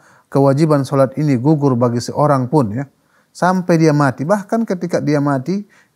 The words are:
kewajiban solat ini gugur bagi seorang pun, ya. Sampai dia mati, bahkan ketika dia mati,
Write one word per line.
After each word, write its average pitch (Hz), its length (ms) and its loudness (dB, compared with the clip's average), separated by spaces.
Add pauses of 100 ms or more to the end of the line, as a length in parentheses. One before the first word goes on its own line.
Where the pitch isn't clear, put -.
(280)
kewajiban 139 560 2
solat 135 320 0
ini 139 240 0
gugur 143 320 2
bagi 120 320 0
seorang 131 480 0
pun, 117 240 0
ya. 139 80 -6 (480)
Sampai 175 480 0
dia 156 160 4
mati, 139 320 0
bahkan 214 400 -2
ketika 180 320 -4
dia 143 240 0
mati, 143 400 -2 (320)